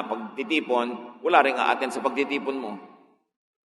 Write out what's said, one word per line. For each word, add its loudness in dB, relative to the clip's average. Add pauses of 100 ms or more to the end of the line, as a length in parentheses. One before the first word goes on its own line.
(120)
pagtitipon, -2 (360)
wala 6
ring 0
aaten 2
sa -4
pagtitipon -2
mo. -8 (920)